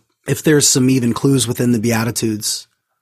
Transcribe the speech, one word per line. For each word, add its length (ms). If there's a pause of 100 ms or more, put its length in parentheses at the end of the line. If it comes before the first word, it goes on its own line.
(280)
if 140
there's 260
some 220
even 240
clues 340
within 240
the 80
Beatitudes 880 (340)